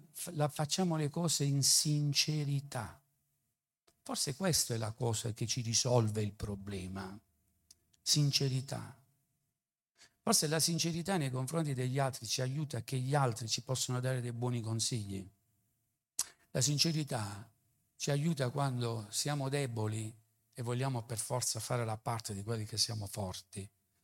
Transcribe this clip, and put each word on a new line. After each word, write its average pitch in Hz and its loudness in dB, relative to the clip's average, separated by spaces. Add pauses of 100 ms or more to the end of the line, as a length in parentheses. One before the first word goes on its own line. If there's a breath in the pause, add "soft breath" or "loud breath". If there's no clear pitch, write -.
(120)
f-, - -10
la 147 2
facciamo 160 0
le 151 0
cose 165 0
in 139 2
sincerità. 143 2 (1040)
Forse 220 -2
questa 165 2
è 113 0
la 110 -2
cosa 117 0
che 117 -4
ci 113 -2
risolve 113 4
il 101 -2
problema. 98 -8 (840)
Sincerità. 131 2 (1200 soft breath)
Forse - 4
la 156 2
sincerità 165 2
nei 139 2
confronti 139 0
degli 127 0
altri 131 0
ci - 0
aiuta 135 -2
a 110 -6
che 131 -2
gli 127 0
altri 123 4
ci - -2
possano 123 -2
dare 131 0
dei 120 -4
buoni 120 -2
consigli. 107 -2 (1300 loud breath)
La - 0
sincerità 135 0 (480)
ci - -2
aiuta 143 2
quando 120 -2
siamo 147 -2
deboli 113 -2 (400)
e 131 -8
vogliamo 123 -2
per 113 -6
forza 120 -2
fare 120 -2
la 113 -2
parte 113 -4
di 98 -6
quelli 110 -4
che 104 -8
siamo 107 0
forti. 98 -8 (360 soft breath)